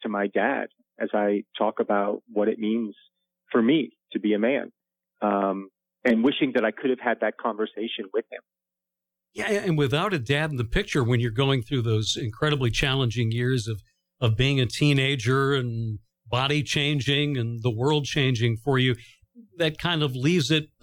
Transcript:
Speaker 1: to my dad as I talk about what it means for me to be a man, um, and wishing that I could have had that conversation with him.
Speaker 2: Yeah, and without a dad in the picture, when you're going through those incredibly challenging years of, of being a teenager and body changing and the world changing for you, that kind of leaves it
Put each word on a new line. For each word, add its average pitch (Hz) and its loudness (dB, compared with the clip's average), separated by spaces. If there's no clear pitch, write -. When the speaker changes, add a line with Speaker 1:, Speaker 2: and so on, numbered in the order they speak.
Speaker 1:
to 113 -6
my 101 -2
dad 107 -2
as 113 -4
I 104 0
talk 107 -2
about 104 -2
what 104 0
it 110 0
means 110 -4
for 123 2
me 139 2
to - -4
be 107 2
a 101 2
man, 123 -2
um, 98 0
and 113 4
wishing 135 0
that 113 2
I 107 0
could - -4
have 123 -2
had 113 -2
that 107 -2
conversation 110 -6
with 113 -2
him. - -14
Speaker 2:
Yeah, 202 -4
and 202 0
without 147 2
a 160 0
dad 143 0
in 147 -6
the 120 -2
picture, 160 0
when 117 2
you're 120 0
going 135 2
through 127 -2
those 110 0
incredibly 131 0
challenging 123 0
years 120 -2
of, 107 -8
of 117 2
being 135 2
a 127 2
teenager 135 2
and 113 -4
body 135 0
changing 143 0
and 117 -4
the 123 0
world 135 0
changing 123 0
for 131 0
you, 127 2
that 160 -2
kind 170 -2
of 135 -2
leaves 143 2
it 156 0